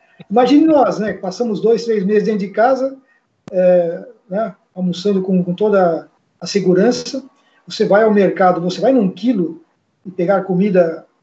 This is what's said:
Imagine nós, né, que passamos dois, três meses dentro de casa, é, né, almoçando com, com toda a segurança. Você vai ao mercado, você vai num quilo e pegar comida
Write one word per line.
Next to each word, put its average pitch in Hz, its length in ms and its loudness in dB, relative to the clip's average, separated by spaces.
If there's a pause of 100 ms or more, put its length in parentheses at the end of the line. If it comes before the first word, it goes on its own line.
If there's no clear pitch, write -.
(300)
Imagine 254 360 4
nós, 240 340 2
né, 208 140 -4
que - 60 -14
passamos 196 400 -6
dois, 220 240 0
três 214 220 -2
meses 208 200 0
dentro 214 140 -2
de 196 100 -6
casa, 262 460 0 (560)
é, 180 560 0 (220)
né, 196 260 -6 (180)
almoçando 185 480 -2
com, 185 220 0
com 175 100 -4
toda 185 560 0 (300)
a 180 80 -12
segurança. 202 800 0 (420)
Você 196 180 -2
vai 196 180 4
ao 214 100 2
mercado, 180 480 2
você 180 180 -6
vai 262 140 2
num 208 160 2
quilo 190 520 -4 (440)
e 185 60 -16
pegar 180 320 -2
comida 180 640 0 (180)